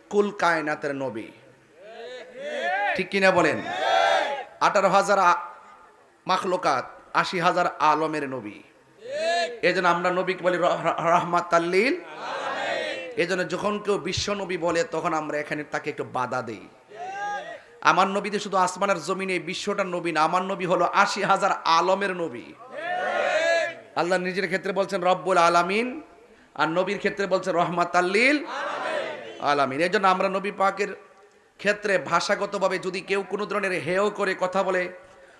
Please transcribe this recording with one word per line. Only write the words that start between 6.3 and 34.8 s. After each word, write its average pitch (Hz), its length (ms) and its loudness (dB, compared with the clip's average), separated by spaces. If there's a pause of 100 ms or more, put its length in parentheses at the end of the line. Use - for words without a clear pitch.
আশি 170 260 0
হাজার 175 260 4 (140)
আলমের 151 500 2
নবী। 104 300 -10 (1000)
এই 175 120 4
জন্য 180 140 2
আমরা 175 240 2
নবীকে 180 320 -2
বলি 180 140 2
রহ-, 165 300 0
রহ-, 160 200 0
রহমাতাল্লিল। 175 880 2 (1200)
এই 170 120 0
জন্য 180 220 -2
যখন 202 300 -2
কেউ 202 180 0
বিশ্ব 180 360 -4
নবী 185 240 -4
বলে, 170 260 0
তখন 165 300 -2
আমরা 151 240 -2
এখানে 151 260 -4
তাকে 147 260 -6
একটু 143 140 -6
বাধা 123 380 -4
দেই। 107 260 -10 (1120)
আমার 170 260 6
নবী 196 220 -2
তো 202 100 -2
শুধু 190 180 -4
আসমানের 180 460 0
জমিনে 190 300 -2
এই 175 60 -2
বিশ্বটার 185 460 -4
নবী 175 260 -4
না, 156 120 2
আমার 175 180 2
নবী 190 240 -4
হলো 180 200 2
আশি 196 380 2
হাজার 185 280 4 (140)
আলমের 185 460 4
নবী। 151 320 -6 (1500)
আল্লাহ 175 220 2
নিজের 180 280 -2
ক্ষেত্রে 185 280 -2
বলছেন 185 300 -2
রব্বুল 180 340 2
আলামিন, 180 640 4 (540)
আর 151 120 2
নবীর 180 300 0
ক্ষেত্রে 196 300 -2
বলছেন 185 280 0
রহমাতাল্লিল 180 880 2 (960)
আলামিন। 139 400 2
এই 180 80 2
জন্য 196 180 4
আমরা 190 220 4
নবী 196 220 -2
পাকের 196 360 0 (680)
ক্ষেত্রে 202 400 0
ভাষাগতভাবে 185 800 0
যদি 180 220 -6
কেউ 196 280 -2
কোনো 202 160 -4
ধরনের 196 260 -2
হেয় 180 380 0
করে 202 300 -2
কথা 185 240 0
বলে 180 260 0 (500)